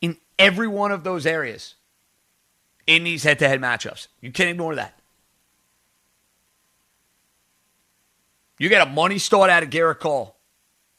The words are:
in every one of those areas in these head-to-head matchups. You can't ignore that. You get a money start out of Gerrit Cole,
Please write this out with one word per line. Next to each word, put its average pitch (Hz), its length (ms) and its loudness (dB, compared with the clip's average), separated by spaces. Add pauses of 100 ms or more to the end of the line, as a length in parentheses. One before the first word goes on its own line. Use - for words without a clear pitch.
in 170 160 -4 (220)
every 196 280 4
one 202 240 -2
of 180 140 -6
those 180 200 -4
areas 147 500 -4 (1120)
in 165 180 2
these 170 180 -6
head-to-head 139 380 2
matchups. 120 480 -6 (120)
You 127 120 -16
can't 175 180 0
ignore 165 240 -6
that. 113 200 -10 (3750)
You 151 100 -2
get 196 160 6
a 135 60 0
money 175 280 0
start 190 320 4
out 170 120 4
of 143 80 -8
Gerrit 160 300 0
Cole, 135 340 -4 (640)